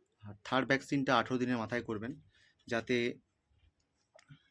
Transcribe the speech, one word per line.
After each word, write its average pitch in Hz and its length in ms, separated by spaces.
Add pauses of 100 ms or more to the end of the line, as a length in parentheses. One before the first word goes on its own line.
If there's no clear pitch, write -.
(240)
আর 104 100 (100)
থার্ড 131 240
ভ্যাকসিনটা 135 520
আঠেরো 123 180
দিনের 123 260
মাথায় 117 260
করবেন, 113 220 (560)
যাতে 117 300 (1500)